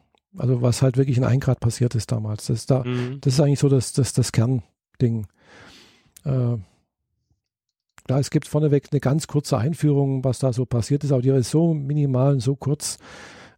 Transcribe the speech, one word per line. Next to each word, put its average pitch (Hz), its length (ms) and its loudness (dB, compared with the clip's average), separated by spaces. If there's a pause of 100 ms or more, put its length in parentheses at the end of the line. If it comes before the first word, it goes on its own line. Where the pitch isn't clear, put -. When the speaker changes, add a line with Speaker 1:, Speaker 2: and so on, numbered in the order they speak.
(380)
Speaker 1:
Also 123 240 0
was 120 200 0
halt 131 140 2
wirklich 135 220 2
in 131 80 2
Eingrad 127 340 2
passiert 117 360 0
ist 113 180 -4
damals. 107 340 -6
Das 117 120 -2
ist - 120 -4
da, 127 140 2
Speaker 2:
Mhm. 123 340 -6
Speaker 1:
das 135 140 0
ist 139 80 2
eigentlich 143 180 2
so 143 80 4
das, 135 240 2
das, - 220 -2
das - 180 0
Kernding. 117 960 -2 (1000)
Äh, 123 320 -2 (1500)
klar, 131 160 0
es 139 100 -2
gibt 151 200 -2
vorneweg 151 420 2
eine 143 80 0
ganz 139 280 0
kurze 147 300 -2
Einführung, 139 680 0
was 127 140 -2
da 131 120 0
so 123 140 -4
passiert 139 400 -2
ist, 143 80 0
aber 127 80 2
die 127 80 2
ist 131 200 2
so 165 240 2
minimal 143 600 0
und 139 80 2
so 135 160 -2
kurz, - 400 -4 (600)